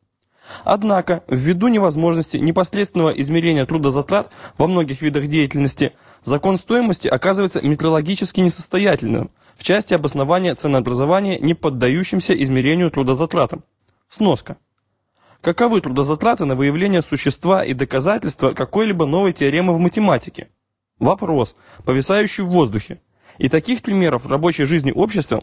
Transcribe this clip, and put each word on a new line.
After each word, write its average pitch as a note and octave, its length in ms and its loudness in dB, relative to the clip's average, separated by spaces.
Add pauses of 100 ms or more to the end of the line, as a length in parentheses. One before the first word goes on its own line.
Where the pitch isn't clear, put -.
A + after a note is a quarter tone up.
(640)
Однако, G3 640 0
ввиду F3 400 0
невозможности E3 720 0
непосредственного F3+ 720 0
измерения D#3 560 0
трудозатрат D3 640 -2 (260)
во D#3+ 100 2
многих D#3+ 340 0
видах D3 260 -2
деятельности, C#3+ 640 0 (320)
закон D3 320 0
стоимости A3+ 540 0
оказывается F#3+ 520 0
метрологически D#3 800 0
несостоятельным E3+ 880 0 (280)
в - 60 -18
части G3 300 0
обоснования D3+ 640 0
ценообразования, C#3+ 840 0
не D#3+ 140 2
поддающимся D#3 880 0
измерению C3+ 500 2
трудозатратам. C#3 720 0 (420)
Сноска. - 480 -2 (840)
Каковы A#3 400 2
трудозатраты D3+ 640 0
на C3+ 100 0
выявление D#3+ 460 0
существа E3 640 0
и C3+ 80 -2
доказательства C#3 800 -2
какой-либо F#3+ 540 -2
новой F3 280 0
теоремы E3 420 0
в E3 40 0
математике? F3+ 680 0 (500)
Вопрос, D#3+ 600 0 (260)
повисающий F#3+ 600 0
в F3 60 -2
воздухе. A#2+ 500 0 (360)
И C3 120 0
таких F#3 320 0
примеров F3 420 0
в - 80 -6
рабочей D3+ 320 0
жизни C3+ 300 0
общества F3+ 500 -2